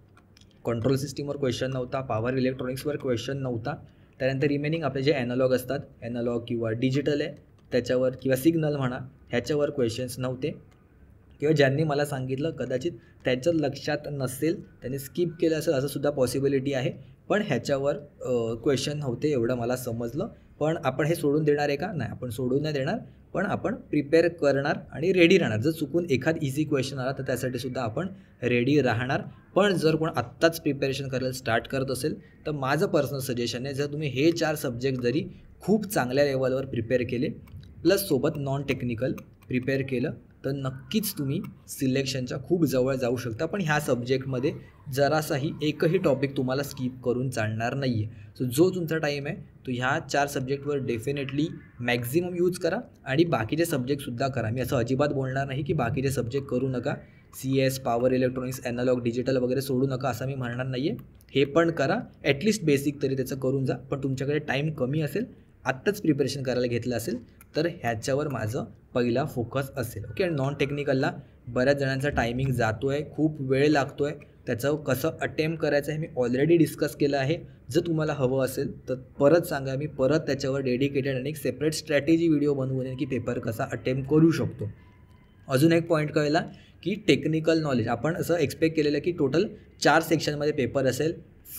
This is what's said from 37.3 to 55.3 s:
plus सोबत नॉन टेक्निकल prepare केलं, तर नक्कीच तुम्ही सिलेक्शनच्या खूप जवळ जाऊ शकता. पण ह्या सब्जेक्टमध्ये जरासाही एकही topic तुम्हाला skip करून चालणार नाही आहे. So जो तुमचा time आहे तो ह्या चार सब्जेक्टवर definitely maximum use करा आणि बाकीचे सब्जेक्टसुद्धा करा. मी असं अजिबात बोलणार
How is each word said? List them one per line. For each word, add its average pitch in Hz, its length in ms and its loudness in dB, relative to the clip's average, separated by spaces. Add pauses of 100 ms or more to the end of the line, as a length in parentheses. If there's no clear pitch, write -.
plus 196 260 2
सोबत 139 280 2
नॉन 139 260 -4
टेक्निकल 127 520 -2 (340)
prepare 131 340 0
केलं, 135 300 -2 (340)
तर 135 60 -2
नक्कीच 139 640 -4
तुम्ही 147 240 -2 (260)
सिलेक्शनच्या 131 680 -2
खूप 165 280 2
जवळ 127 300 2
जाऊ 123 200 0
शकता. 117 300 -4
पण 202 160 -4
ह्या 151 180 2
सब्जेक्टमध्ये 131 720 0 (420)
जरासाही 143 580 2 (120)
एकही 151 340 2
topic 139 400 2
तुम्हाला 131 260 0
skip 127 380 -8
करून 123 280 0
चालणार 110 440 -2
नाही 120 300 0
आहे. - 220 -10 (140)
So 127 120 -2
जो 156 180 6
तुमचा 165 280 -2
time 143 300 -2
आहे 147 80 -6
तो - 360 -12
ह्या 127 360 0
चार 143 200 2
सब्जेक्टवर 139 520 -2
definitely 135 640 -2 (340)
maximum 123 560 0
use 175 220 2
करा 170 200 0 (280)
आणि 135 180 2
बाकीचे 147 420 2
सब्जेक्टसुद्धा 131 640 -2
करा. 120 220 -2
मी 127 120 -2
असं 123 140 -2
अजिबात 131 320 2
बोलणार 135 400 -2